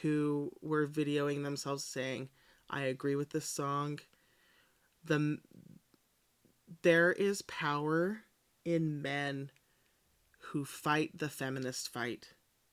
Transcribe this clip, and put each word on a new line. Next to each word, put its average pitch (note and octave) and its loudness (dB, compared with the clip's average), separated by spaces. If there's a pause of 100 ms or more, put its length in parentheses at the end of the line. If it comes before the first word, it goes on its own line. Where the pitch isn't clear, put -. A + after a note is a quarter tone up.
who D3 2 (100)
were D3+ 2
videoing D3 0
themselves C#3 -4
saying, C3 -4 (400)
"I C#3 -4
agree C3+ 0
with C#3+ -2
this D#3 -2
song." C#3+ -2 (1040)
The D#3+ 2
m-, D3+ 2 (1400)
there E3+ 8
is G3+ 0
power D#3+ 0 (440)
in D#3+ 0
men C#3 -4 (880)
who - -4
fight D3+ 0
the D3+ -2
feminist C3 -4
fight. A#2+ -6 (380)